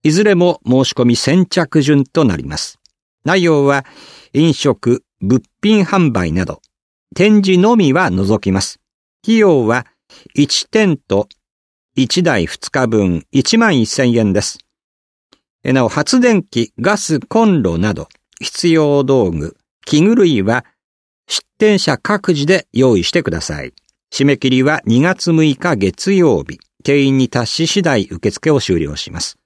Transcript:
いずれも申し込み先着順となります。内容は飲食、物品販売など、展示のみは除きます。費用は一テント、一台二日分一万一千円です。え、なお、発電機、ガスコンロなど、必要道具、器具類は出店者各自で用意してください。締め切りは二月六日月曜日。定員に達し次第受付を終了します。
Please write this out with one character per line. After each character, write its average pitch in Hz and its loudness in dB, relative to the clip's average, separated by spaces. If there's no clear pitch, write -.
い 151 0
ず 190 2
れ 208 4
も 175 0
申 127 2
し - -8
込 131 -2
み 120 4
先 170 2
着 160 -2
順 139 2
と 123 -2
な 92 0
り 65 -10
ま 76 -10
す。 - -12
内 180 0
容 151 2
は 139 0
飲 156 2
食、 - -2
物 113 0
品 208 2
販 170 0
売 87 -2
な 90 -2
ど、 - -12
展 208 4
示 185 2
の 226 4
み 156 2
は 165 0
除 98 0
き 98 -2
ま 92 0
す。 - -8
費 226 0
用 156 4
は 120 -2
一 - 0
テ 220 0
ン 160 0
ト、 101 -4
一 131 0
台 113 0
二 - -14
日 131 -2
分 98 0
一 139 0
万 196 2
一 110 0
千 123 -2
円 107 0
で 101 0
す。 - -8
え、 131 -2
な 131 2
お、 107 -2
発 247 0
電 233 2
機、 - -6
ガ 196 -2
ス 156 -4
コ - 0
ン 175 2
ロ 85 -2
な 98 -2
ど、 73 -10
必 - -4
要 147 2
道 127 2
具、 80 -6
器 147 0
具 214 2
類 156 2
は 113 -2
出 - -8
店 214 4
者 151 -2
各 208 -4
自 147 0
で 185 0
用 120 2
意 87 0
し - -6
て 170 -2
く - -6
だ 85 -6
さ 73 -10
い。 64 -16
締 139 0
め 143 2
切 131 -2
り 131 2
は 151 -2
二 113 2
月 175 -2
六 160 2
日 170 -4
月 98 -2
曜 139 2
日。 - -16
定 143 0
員 135 2
に 127 0
達 123 -4
し - -
次 196 -2
第 123 0
受 95 -4
付 - -6
を 143 2
終 90 -2
了 76 -6
し - -12
ま 80 -12
す。 - -10